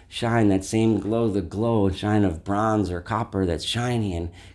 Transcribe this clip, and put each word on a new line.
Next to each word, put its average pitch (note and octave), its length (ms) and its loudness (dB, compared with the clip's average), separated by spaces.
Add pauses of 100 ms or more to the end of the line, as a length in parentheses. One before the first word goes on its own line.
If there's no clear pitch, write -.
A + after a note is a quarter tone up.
shine, A2+ 400 2
that F#2+ 160 2
same A2 340 2
glow, A2 300 0
the G2+ 120 0
glow G#2 460 0
and F#2 100 0
shine G#2 280 2
of D#2+ 180 -2
bronze G2+ 480 0
or F2 100 -6
copper G#2 460 -2
that's D#2+ 180 -2
shiny A2+ 520 -2
and E2+ 140 -6 (240)